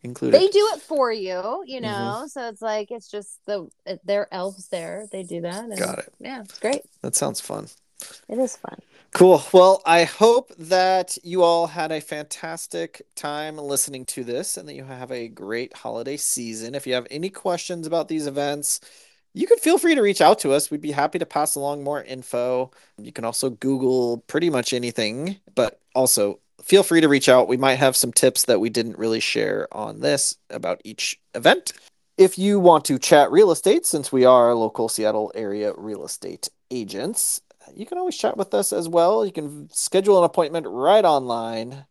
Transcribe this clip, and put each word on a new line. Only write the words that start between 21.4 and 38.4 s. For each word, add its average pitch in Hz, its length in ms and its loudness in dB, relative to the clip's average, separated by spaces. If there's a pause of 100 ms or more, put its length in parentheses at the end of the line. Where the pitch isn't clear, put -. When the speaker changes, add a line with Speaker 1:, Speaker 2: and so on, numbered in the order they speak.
Speaker 1:
along 143 280 -6
more 143 180 -6
info. 127 680 -6 (260)
You 107 160 -18
can 113 140 -8
also 127 240 -4
Google 127 680 0 (100)
pretty 170 200 -2
much 127 240 -2
anything, 123 640 -6 (180)
but 117 240 -2 (160)
also 123 440 0 (240)
feel 190 200 6
free 165 200 4
to 156 60 4
reach 139 200 2
out. 127 200 8
We 123 100 0
might 135 160 2
have 131 220 2
some 120 160 -2
tips - 340 2
that 110 140 2
we 113 100 -2
didn't 113 280 -6
really 113 220 -2
share 104 520 -4
on 107 280 -10
this 143 380 -2 (100)
about - 360 -6
each - 360 -8 (140)
event. 185 400 2 (420)
If 185 220 6
you 202 220 2
want 170 260 8
to 135 120 0
chat 143 320 6
real 185 200 6
estate, 190 340 2
since 147 260 -4
we 131 140 4
are 123 300 8
local 113 340 -2
Seattle 107 460 -2
area 104 420 -4
real 101 300 -12
estate - 420 -12 (220)
agents, 123 720 -6 (340)
you 226 100 -12
can 349 120 -10
always 359 180 -6
chat - 200 -2
with 190 160 -6